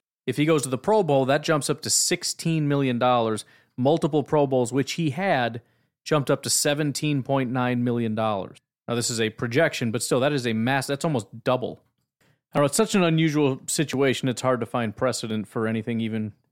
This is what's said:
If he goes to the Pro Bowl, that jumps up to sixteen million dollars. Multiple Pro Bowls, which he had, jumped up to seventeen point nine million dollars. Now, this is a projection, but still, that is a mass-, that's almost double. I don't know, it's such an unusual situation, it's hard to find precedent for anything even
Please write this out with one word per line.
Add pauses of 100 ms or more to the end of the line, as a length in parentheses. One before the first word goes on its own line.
(260)
If
he
goes
to
the
Pro
Bowl,
that
jumps
up
to
sixteen
million
dollars. (320)
Multiple
Pro
Bowls,
which
he
had, (420)
jumped
up
to
seventeen
point
nine
million
dollars. (300)
Now,
this
is
a
projection,
but
still,
that
is
a
mass-,
that's
almost
double. (720)
I
don't
know,
it's
such
an
unusual
situation,
it's
hard
to
find
precedent
for
anything
even (200)